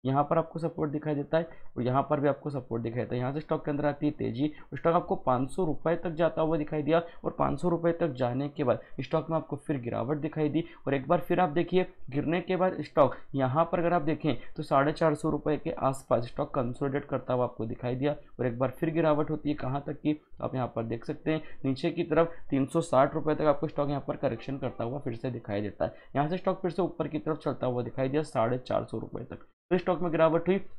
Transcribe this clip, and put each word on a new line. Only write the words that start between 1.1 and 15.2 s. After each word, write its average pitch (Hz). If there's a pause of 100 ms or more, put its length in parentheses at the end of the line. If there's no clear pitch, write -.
देता 143
है 170 (300)
और 123
यहाँ 127
पर 151
भी 143
आपको 143
सपोर्ट 117
दिखाई 117
देता 120
है। 123
यहाँ 127
से 156
स्टॉक 156
के 156
अंदर 143
आती 143
है 147
तेजी, 120 (240)
स्टॉक 165
आपको 175
पाँच 131
सौ 185
रुपए 160
तक 170
जाता 160
हुआ 160
दिखाई 151
दिया 165 (220)
और -
पाँच 139
सौ 175
रुपए 165
तक 165
जाने 127
के 143
बाद 120 (200)
स्टॉक 156
में 160
आपको 151
फिर 143
गिरावट 117
दिखाई 151
दी 156 (240)
और 135
एक 135
बार 160
फिर 175
आप 180
देखिए, 175 (240)
गिरने 143
के 185
बाद 180
स्टॉक 143 (200)
यहाँ 131
पर 175
अगर 170
आप 175
देखें 147 (200)
तो 160
साढ़े 147
चार 156
सौ 160